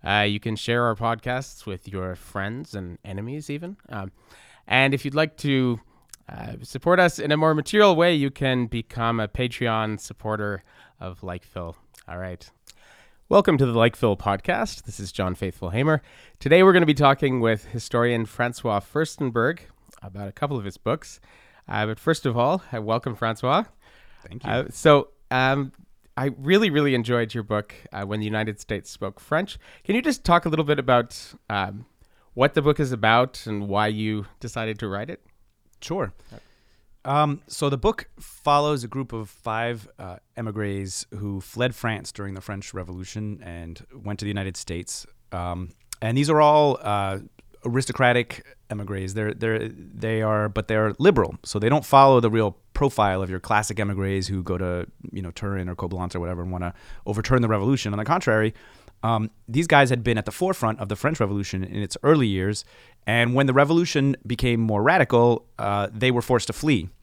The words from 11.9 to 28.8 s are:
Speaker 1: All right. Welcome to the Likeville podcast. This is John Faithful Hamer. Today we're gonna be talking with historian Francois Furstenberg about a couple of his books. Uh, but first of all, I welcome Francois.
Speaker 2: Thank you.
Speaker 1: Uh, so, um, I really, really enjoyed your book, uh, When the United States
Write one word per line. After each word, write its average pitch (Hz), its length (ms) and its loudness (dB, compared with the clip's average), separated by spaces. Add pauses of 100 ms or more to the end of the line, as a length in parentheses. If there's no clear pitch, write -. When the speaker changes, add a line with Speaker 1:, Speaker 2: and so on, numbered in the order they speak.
Speaker 1:
All 87 120 -14
right. 90 320 -12 (800)
Welcome 190 260 6
to 135 80 4
the 120 80 2
Likeville 113 460 2
podcast. 104 640 -4
This - 180 -14
is 98 120 -10
John 92 220 -4
Faithful 92 360 -8
Hamer. 143 320 0 (380)
Today 165 220 6
we're 190 120 8
gonna 175 100 6
be 151 80 4
talking 135 480 2
with 113 280 0
historian 117 580 -2
Francois 120 540 -2
Furstenberg 143 800 -2 (420)
about 98 260 -12
a 95 40 -12
couple 139 260 -4
of 101 80 -6
his 95 100 -10
books. - 440 -6 (460)
Uh, 107 200 -2
but 110 120 -6
first - 280 0
of 117 100 0
all, 143 340 0
I 117 100 -6
welcome 113 340 -2
Francois. 127 500 -2 (640)
Speaker 2:
Thank - 160 -16
you. - 80 -6
Speaker 1:
Uh, 120 200 0
so, - 380 4 (220)
um, 131 400 0 (460)
I 135 220 -2
really, 185 320 4
really 143 240 2
enjoyed 117 400 0
your 117 80 -4
book, 104 320 -4 (180)
uh, 101 120 -8
When 104 160 -6
the 107 40 -4
United 107 340 -4
States - 320 -8